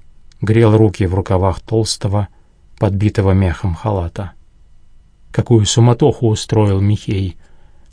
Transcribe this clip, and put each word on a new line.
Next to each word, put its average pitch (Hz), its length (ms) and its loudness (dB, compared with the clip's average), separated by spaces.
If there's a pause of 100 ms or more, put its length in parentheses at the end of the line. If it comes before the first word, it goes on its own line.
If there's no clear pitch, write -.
(420)
грел 110 360 4
руки 107 300 2
в 87 80 -4
рукавах 95 440 0
толстого, 104 680 -2 (500)
подбитого 98 540 0
мехом 92 420 0
халата. 92 600 -6 (1000)
Какую 110 340 2
суматоху 120 600 2
устроил 107 540 0
Михей! 98 560 -2 (560)